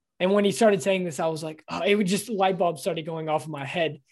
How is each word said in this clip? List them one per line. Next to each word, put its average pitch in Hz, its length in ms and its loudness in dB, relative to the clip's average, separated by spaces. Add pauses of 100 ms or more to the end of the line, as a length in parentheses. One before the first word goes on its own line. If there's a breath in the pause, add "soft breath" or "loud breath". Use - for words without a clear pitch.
(180)
And 185 140 2
when 202 120 4
he 202 80 4
started 208 300 4
saying 190 220 0
this, 165 140 -6
I 175 100 -2
was 160 140 -4
like, 156 260 -12
"Oh," 170 120 -6
it 202 140 4
would 208 120 2
just, 196 220 0
light 190 300 0
bulbs 175 240 0
started 165 240 -4
going 160 220 -6
off 156 180 0
in 160 40 -10
my 139 140 -8
head. 151 360 -2 (120)